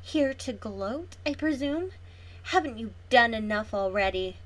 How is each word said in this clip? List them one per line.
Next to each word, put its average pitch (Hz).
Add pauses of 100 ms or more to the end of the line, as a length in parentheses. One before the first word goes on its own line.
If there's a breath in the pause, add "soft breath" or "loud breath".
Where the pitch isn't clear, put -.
Here 277
to -
gloat, 208
I 294
presume? 294 (500 loud breath)
Haven't 311
you 226 (160)
done 233
enough 214
already? 190